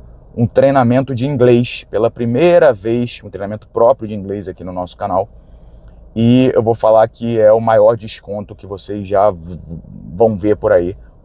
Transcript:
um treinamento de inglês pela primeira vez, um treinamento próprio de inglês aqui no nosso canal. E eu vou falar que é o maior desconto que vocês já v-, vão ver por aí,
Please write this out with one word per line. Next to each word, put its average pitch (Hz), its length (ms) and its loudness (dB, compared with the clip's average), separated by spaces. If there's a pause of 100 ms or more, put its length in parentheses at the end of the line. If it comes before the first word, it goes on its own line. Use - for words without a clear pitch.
(380)
um 117 80 0
treinamento 131 680 2
de 117 100 -4
inglês 123 640 2
pela 110 220 -2
primeira 151 600 2
vez, 117 520 -4
um 104 80 -18
treinamento 98 360 -10
próprio 117 400 0
de 104 60 -10
inglês 98 340 -10
aqui 87 160 -12
no 90 80 -12
nosso 90 240 -10
canal. 98 320 -4 (880)
E 123 380 2
eu - 80 0
vou 113 140 0
falar 110 320 2
que 117 320 -6
é 107 120 6
o 110 80 4
maior 113 380 4
desconto 101 580 -14
que 98 120 -20
vocês 98 400 -10
já 101 240 2
v-, 85 280 -12 (540)
vão 110 240 0
ver 104 180 0
por 107 160 0
aí, 90 240 0 (300)